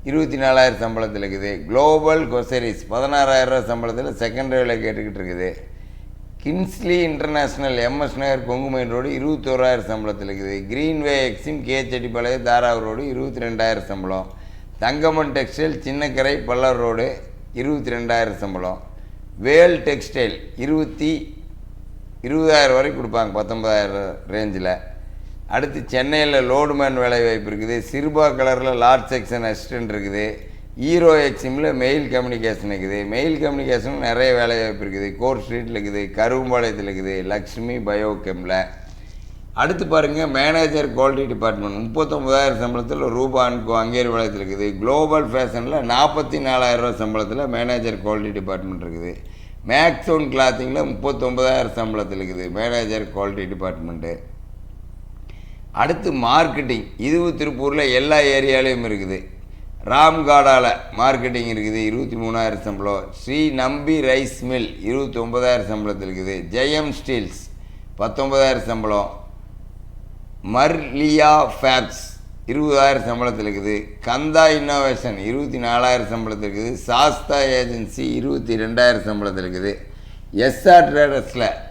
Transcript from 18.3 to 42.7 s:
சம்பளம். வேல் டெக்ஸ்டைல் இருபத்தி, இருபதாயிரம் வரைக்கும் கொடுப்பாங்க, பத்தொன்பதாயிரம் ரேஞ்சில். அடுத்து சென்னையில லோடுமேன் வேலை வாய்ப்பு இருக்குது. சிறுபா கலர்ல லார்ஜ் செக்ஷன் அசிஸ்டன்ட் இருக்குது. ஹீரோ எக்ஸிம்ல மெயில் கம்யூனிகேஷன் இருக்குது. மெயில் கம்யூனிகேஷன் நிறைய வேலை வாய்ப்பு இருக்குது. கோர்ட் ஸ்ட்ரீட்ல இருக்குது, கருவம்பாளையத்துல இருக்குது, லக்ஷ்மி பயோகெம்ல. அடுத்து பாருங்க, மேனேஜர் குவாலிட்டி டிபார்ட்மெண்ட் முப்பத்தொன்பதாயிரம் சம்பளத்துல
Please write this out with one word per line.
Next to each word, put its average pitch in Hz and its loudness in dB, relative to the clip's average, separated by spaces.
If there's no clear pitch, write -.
சம்பளம். 92 -4
வேல் 170 8
டெக்ஸ்டைல் 127 -2
இருபத்தி, 151 -2
இருபதாயிரம் 147 6
வரைக்கும் 139 2
கொடுப்பாங்க, 110 0
பத்தொன்பதாயிரம் 104 0
ரேஞ்சில். 95 -2
அடுத்து 139 -2
சென்னையில 143 4
லோடுமேன் 139 2
வேலை 120 2
வாய்ப்பு 107 0
இருக்குது. 107 -2
சிறுபா 151 2
கலர்ல 131 2
லார்ஜ் 123 6
செக்ஷன் 117 -2
அசிஸ்டன்ட் 113 -6
இருக்குது. 101 -4
ஹீரோ 165 6
எக்ஸிம்ல 135 -2
மெயில் 139 2
கம்யூனிகேஷன் 113 -2
இருக்குது. 98 -4
மெயில் 151 0
கம்யூனிகேஷன் 135 -2
நிறைய 123 2
வேலை 117 2
வாய்ப்பு 107 -4
இருக்குது. 98 -4
கோர்ட் 123 0
ஸ்ட்ரீட்ல 117 -6
இருக்குது, 104 -4
கருவம்பாளையத்துல 117 0
இருக்குது, 95 -4
லக்ஷ்மி 113 -6
பயோகெம்ல. 95 -2
அடுத்து 165 0
பாருங்க, 151 2
மேனேஜர் 151 2
குவாலிட்டி 135 2
டிபார்ட்மெண்ட் 104 -2
முப்பத்தொன்பதாயிரம் 135 2
சம்பளத்துல 123 -2